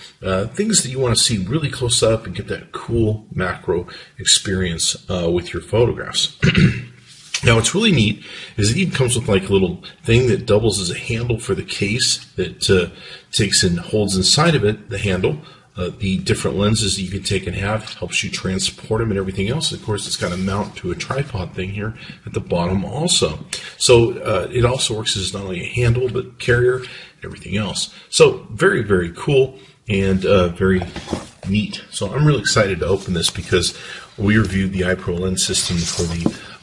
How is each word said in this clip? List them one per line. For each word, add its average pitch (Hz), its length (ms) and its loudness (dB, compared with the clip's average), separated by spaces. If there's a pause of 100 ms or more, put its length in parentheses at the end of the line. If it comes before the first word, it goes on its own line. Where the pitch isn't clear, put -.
(220)
uh, 95 260 0
things 208 340 0
that 127 80 -6
you 131 80 -6
wanna 123 180 2
see 110 220 2
really 127 320 -2
close - 320 0
up 110 240 2
and 92 100 -8
get 104 120 -8
that - 240 -8
cool 110 600 0
macro 87 540 -2 (320)
experience, 92 760 0 (140)
uh, 87 220 0
with 87 240 -2
your 85 80 -6
photographs. - 800 0
<clears throat> - 40 4 (960)
Now, 117 140 6
what's 113 180 2
really 214 160 4
neat 104 320 2 (360)
is 104 120 2
it 131 60 2
even 185 160 0
comes 123 240 2
with, - 100 -4
like, 98 220 2
a 98 60 2
little 92 280 2 (220)
thing 120 220 4
that 104 180 0
doubles 104 340 4
as 90 120 -4
a 92 80 -6
handle 117 400 -4
for 98 160 -2
the 92 80 -6
case - 560 -2 (180)
that, 87 320 -4
uh, 90 220 4 (420)
takes 95 300 2
and 87 160 2
holds 101 360 0
inside 147 400 4
of 127 80 2
it 104 280 0
the 101 80 -6
handle. 98 400 0 (360)
Uh, 90 140 -6 (100)
the 95 200 -2
different 82 400 -2
lenses 104 380 2
that 98 60 -6
you 90 60 -6
can 95 140 -8
take 95 240 -2
and 90 100 -6
have 104 380 -4
helps - 280 -6
you 98 60 -6
transport 95 720 -4
'em 113 100 0
and 98 80 0
everything 95 300 -2
else. 147 240 -2
Of - 100 -10
course, 104 240 -4
it's - 120 -6
got 90 140 -2
a 90 40 -6
mount 98 400 -2
to 87 140 -6
a 87 40 -2
tripod 95 600 -6
thing 95 160 -6
here 104 240 -6 (320)
at - 80 -14
the 110 60 -2
bottom 92 440 0
also. 104 600 -2 (320)
So, 117 400 6
uh, 95 340 -2
it 120 140 4
also 123 260 0
works 107 240 -4
as 95 160 -4
not 98 120 -8
only 90 180 -6
a - 180 -4
handle, 120 300 2
but - 280 -6
carrier, 123 440 2 (420)
everything - 320 -8
else. 107 320 -4 (220)
So, - 420 4
very, - 300 2
very 90 340 0
cool 135 420 2 (300)
and, 95 380 2
uh, 92 220 6
very 92 340 2 (680)
neat. 101 320 0 (100)
So 98 220 -6
I'm 143 140 4
really 139 140 4
excited 98 400 2
to 82 60 0
open 95 280 0
this 82 160 0
because 87 420 0 (460)
we 104 180 4
reviewed 95 380 2
the 92 100 0
iPro 90 340 -2
lens 92 240 0
system - 360 0
for 85 240 -2
the 85 340 -2 (260)